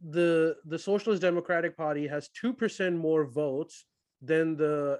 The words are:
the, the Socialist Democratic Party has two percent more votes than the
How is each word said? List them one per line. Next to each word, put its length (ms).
the, 560
the 120
Socialist 440
Democratic 560
Party 300
has 220
two 220
percent 460
more 260
votes 640
than 360
the 420